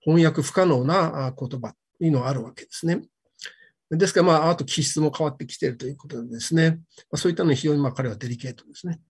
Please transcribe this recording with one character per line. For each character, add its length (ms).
翻 180
訳 200
不 100
可 140
能 180
な、 440
あ、 40
言 280
葉 120
と 60
い 40
う 20
の 100
が 80
あ 60
る 100
わ 80
け 120
で 60
す 160
ね。 140
で 160
す 60
か 80
ら、 60
ま 60
あ、 40
あ 60
と 80
気 200
質 160
も 100
変 140
わ 80
っ 40
て 100
き 120
て 80
い 40
る 80
と 80
い 60
う 40
こ 100
と 160
で 60
で 120
す 140
ね、 160
ま 60
あ、 40
そ 120
う 40
い 20
っ 20
た 80
の 60
に 60
非 60
常 120
に、 60
ま 80
あ、 40
彼 160
は 80
デ 120
リ 80
ケ 140
ー 40
ト 120
で 80
す 120
ね。 240